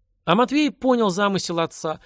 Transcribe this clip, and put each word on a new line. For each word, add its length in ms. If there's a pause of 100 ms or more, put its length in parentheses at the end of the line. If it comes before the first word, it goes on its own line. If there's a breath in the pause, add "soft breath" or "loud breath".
(260)
А 100
Матвей 360
понял 380
замысел 520
отца. 440